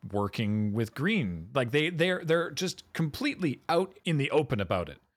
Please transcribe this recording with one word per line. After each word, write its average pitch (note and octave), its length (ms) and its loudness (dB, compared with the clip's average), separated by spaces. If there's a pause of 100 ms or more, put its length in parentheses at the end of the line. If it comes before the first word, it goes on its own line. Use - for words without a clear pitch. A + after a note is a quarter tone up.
(120)
working G#2 600 0
with A2 220 -2
Green. A#2 600 -2
Like, B2 180 0
they, D3+ 180 2
they're, F3+ 340 0
they're E3+ 280 2
just - 420 -6
completely E3 760 -2
out F3+ 260 2 (120)
in E3 100 2
the C#3 140 2
open C3+ 280 2
about F#2 300 0
it - 100 -16 (180)